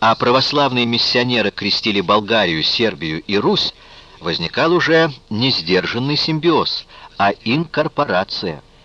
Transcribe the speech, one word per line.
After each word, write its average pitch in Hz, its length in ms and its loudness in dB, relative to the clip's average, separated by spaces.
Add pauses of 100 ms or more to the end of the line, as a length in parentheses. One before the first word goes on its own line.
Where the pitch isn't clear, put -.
а 113 140 4
православные 127 720 2
миссионеры 117 640 0
крестили 101 500 -2
Болгарию, 98 600 2
Сербию 82 600 -2
и 101 140 -2
Русь, 156 380 0 (460)
возникал 143 520 -2
уже 160 400 2 (180)
не 117 200 0
сдержанный 92 640 0
симбиоз, 156 720 0 (320)
а 101 140 2 (120)
инкорпорация. 120 1160 -2 (220)